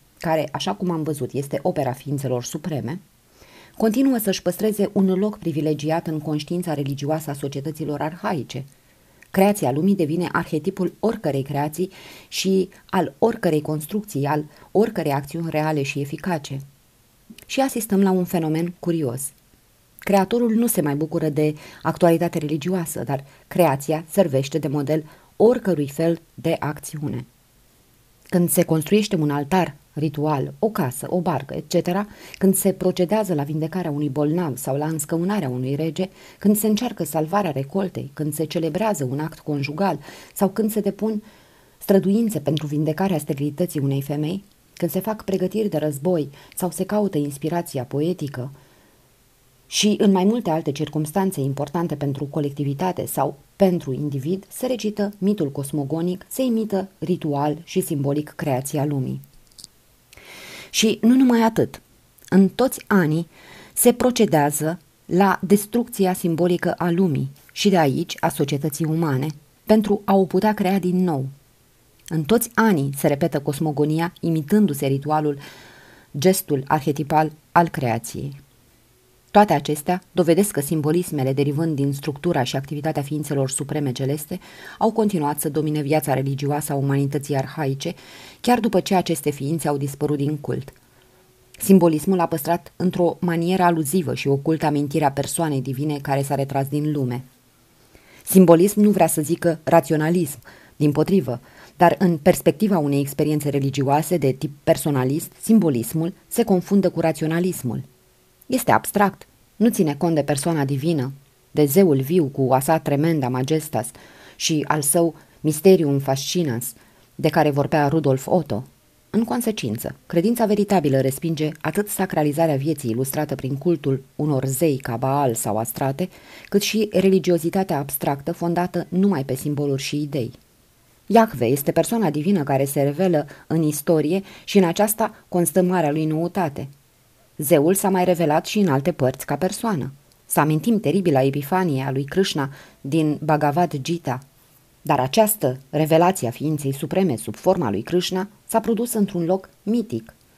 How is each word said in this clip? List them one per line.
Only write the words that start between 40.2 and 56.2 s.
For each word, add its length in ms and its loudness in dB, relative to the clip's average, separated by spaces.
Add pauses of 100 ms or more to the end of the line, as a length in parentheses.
sau 140 0
când 240 -2
se 80 -2
depun 420 -4 (560)
străduințe 600 2
pentru 280 -2
vindecarea 520 -2
sterilității 600 -4
unei 220 0
femei, 420 -6 (300)
când 160 -4
se 100 -2
fac 240 -6
pregătiri 440 -2
de 100 -2
război 520 -2 (260)
sau 140 -4
se 140 -6
caută 340 -2
inspirația 640 -4
poetică 640 -4 (1160)
și 320 0
în 120 6
mai 140 4
multe 260 2
alte 220 0
circumstanțe 680 -2
importante 540 -4
pentru 300 -4
colectivitate 840 -4
sau 300 -4 (200)
pentru 360 2
individ, 560 -4
se 180 -8
recită 520 -4
mitul 320 0
cosmogonic, 800 -4